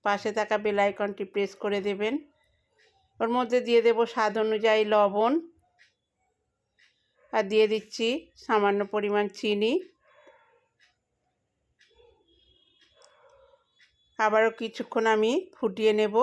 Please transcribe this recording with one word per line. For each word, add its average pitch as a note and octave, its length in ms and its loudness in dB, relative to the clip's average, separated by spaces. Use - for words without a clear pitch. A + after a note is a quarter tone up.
পাশে G3+ 340 -2
থাকা G#3 260 -2
বেল G#3 200 0
আইকনটি G3+ 480 -4
প্রেস G3+ 200 -4
করে G3+ 160 -2
দেবেন। G#3 260 -4
ওর A3+ 160 -2
মধ্যে B3 300 0
দিয়ে A#3 160 4
দেব A3+ 160 4
স্বাদ G#3+ 200 0
অনুযায়ী A3 380 2
লবণ G#3 400 2
আর A3 200 0
দিয়ে G#3+ 200 4
দিচ্ছি A3 340 -4
সামান্য G3+ 360 2
পরিমাণ G#3 300 0
চিনি। G#3+ 340 0
আবারও A3 320 2
কিছুক্ষণ A3+ 440 -6
আমি A3 180 2
ফুটিয়ে G#3+ 440 0
নেব। G#3+ 220 0